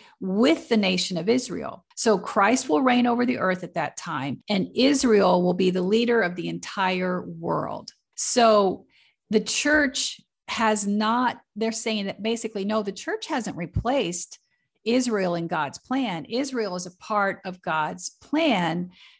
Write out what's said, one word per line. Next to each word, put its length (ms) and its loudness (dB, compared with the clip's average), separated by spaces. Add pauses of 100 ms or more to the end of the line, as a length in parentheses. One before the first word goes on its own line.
(220)
with 480 2
the 80 4
nation 400 2
of 100 -4
Israel. 580 -2 (120)
So 220 4
Christ 500 2
will 120 4
reign 240 4
over 200 2
the 140 0
earth 260 -2
at 80 -12
that 240 -4
time, 500 -6
and 280 0
Israel 680 4
will 120 2
be 160 2
the 100 0
leader 400 2
of 160 -2
the 100 -6
entire 720 -2
world. 720 -6 (240)
So 680 4 (440)
the 120 2
church 800 0 (260)
has 400 0
not, 540 0 (160)
they're 160 -2
saying 320 -4
that 180 -8
basically, 400 -4
no, 180 0
the 120 -4
church 340 -6
hasn't 300 -4
replaced 840 -2 (440)
Israel 500 0
in 140 -4
God's 320 -4
plan. 460 -4
Israel 500 -4
is 100 -8
a 120 -16
part 460 -2
of 200 -10
God's 480 -4 (100)
plan, 720 0 (280)